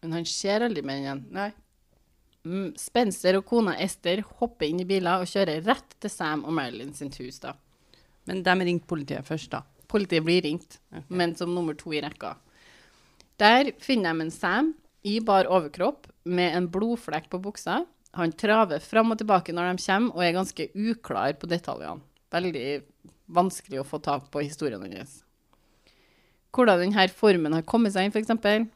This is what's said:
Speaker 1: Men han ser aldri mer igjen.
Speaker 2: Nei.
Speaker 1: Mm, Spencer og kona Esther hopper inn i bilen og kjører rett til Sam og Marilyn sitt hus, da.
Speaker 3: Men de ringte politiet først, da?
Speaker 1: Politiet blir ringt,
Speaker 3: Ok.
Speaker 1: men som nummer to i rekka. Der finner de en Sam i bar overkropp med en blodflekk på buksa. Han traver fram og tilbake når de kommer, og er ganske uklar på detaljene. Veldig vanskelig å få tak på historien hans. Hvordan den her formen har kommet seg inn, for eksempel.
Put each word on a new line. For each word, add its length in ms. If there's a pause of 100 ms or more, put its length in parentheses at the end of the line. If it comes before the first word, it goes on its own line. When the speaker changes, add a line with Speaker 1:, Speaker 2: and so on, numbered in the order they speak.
Speaker 1:
Men 160
han 80
ser 400
aldri 220
mer 160
igjen. 220 (100)
Speaker 2:
Nei. 160 (960)
Speaker 1:
Mm, 320
Spencer 580
og 80
kona 380
Esther 400 (160)
hopper 320
inn 100
i 80
bilen 320
og 80
kjører 380
rett 340
til 140
Sam 320
og 100
Marilyn 400
sitt 240
hus, 220
da. 100 (800)
Speaker 3:
Men 160
de 160
ringte 260
politiet 380
først, 260
da? 80 (300)
Speaker 1:
Politiet 340
blir 220
ringt, 320 (160)
Speaker 3:
Ok. 160
Speaker 1:
men 260
som 160
nummer 240
to 160
i 80
rekka. 360 (1000)
Der 360 (100)
finner 320
de 100
en 80
Sam 400 (320)
i 160
bar 300
overkropp 560 (180)
med 320
en 160
blodflekk 560
på 140
buksa. 400 (340)
Han 160
traver 480
fram 320
og 80
tilbake 320
når 240
de 80
kommer, 320
og 80
er 80
ganske 400
uklar 680
på 120
detaljene. 500 (320)
Veldig 320 (640)
vanskelig 540
å 20
få 160
tak 320
på 80
historien 400
hans. 420 (1300)
Hvordan 240
den 160
her 160
formen 400
har 160
kommet 240
seg 140
inn, 60
for 100
eksempel. 420 (120)